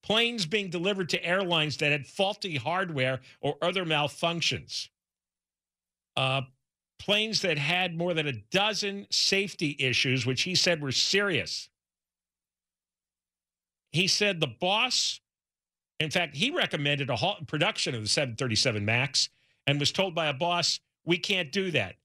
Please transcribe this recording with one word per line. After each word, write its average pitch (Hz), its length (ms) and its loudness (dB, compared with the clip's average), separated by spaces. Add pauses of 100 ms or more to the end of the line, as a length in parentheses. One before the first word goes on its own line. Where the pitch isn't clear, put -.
Planes 226 440 2
being 196 240 0
delivered 180 400 0
to 170 120 0
airlines 170 540 2
that 147 160 2
had 143 140 -2
faulty 196 500 -2
hardware 139 640 -2 (220)
or 143 180 -2
other 180 240 0
malfunctions. 151 1040 -2 (1300)
Uh, 135 260 0 (560)
planes 208 440 0
that 165 160 0
had 175 380 0
more 175 180 0
than 156 120 0
a 143 60 -2
dozen 202 760 -2
safety - 680 0
issues, 127 460 2
which 131 180 0
he 185 120 -2
said 170 260 2
were 143 100 -4
serious. 196 760 0 (2250)
He 180 140 2
said 196 340 2
the 156 60 0
boss, 202 760 -2 (760)
in 156 120 -2
fact, 165 240 0
he 190 160 2
recommended 147 600 0
a 127 60 0
halt 190 240 -2
in 160 40 -12
production 160 500 -2
of 117 60 -4
the 107 80 -6
seven 127 280 0
thirty-seven 107 500 0
MAX 123 420 0 (380)
and 143 120 2
was 143 140 0
told 190 220 0
by 160 140 0
a 143 60 -2
boss, 170 460 0 (240)
"We 175 140 2
can't 175 340 -2
do 190 200 -2
that. 107 320 0